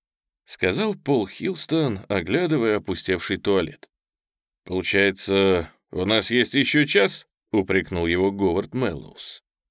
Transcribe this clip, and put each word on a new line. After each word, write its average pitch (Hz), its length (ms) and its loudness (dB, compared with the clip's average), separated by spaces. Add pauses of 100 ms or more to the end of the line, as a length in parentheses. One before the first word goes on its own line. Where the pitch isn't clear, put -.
(440)
сказал 175 520 -2
Пол 127 320 0
Хилстон, 156 800 -4
оглядывая 113 680 0
опустевший 92 600 -2
туалет. 95 520 -2 (760)
«Получается, 98 1040 2 (200)
у 92 140 -4
нас 104 240 2
есть 117 260 0
еще 143 300 2
час?» 196 420 0 (240)
упрекнул 95 540 0
его 90 260 2
Говард 98 420 -2
Мэллоус. - 680 -8 (300)